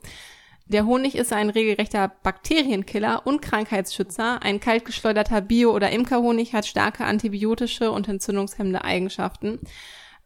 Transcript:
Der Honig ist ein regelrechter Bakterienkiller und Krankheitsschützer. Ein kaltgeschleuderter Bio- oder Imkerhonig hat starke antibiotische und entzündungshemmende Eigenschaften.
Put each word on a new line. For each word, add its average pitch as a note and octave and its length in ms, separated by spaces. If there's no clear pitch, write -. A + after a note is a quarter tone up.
Der G#3 160
Honig C4 300
ist A#3+ 180
ein G#3+ 160
regelrechter G#3 600
Bakterienkiller C4+ 1160
und C#4+ 160
Krankheitsschützer. A3 1000
Ein G3+ 160
kaltgeschleuderter A3 840
Bio- A3+ 320
oder G3+ 200
Imkerhonig A#3+ 640
hat G#3+ 120
starke G#3 380
antibiotische A3 880
und G#3 160
entzündungshemmende G3 760
Eigenschaften. F#3+ 800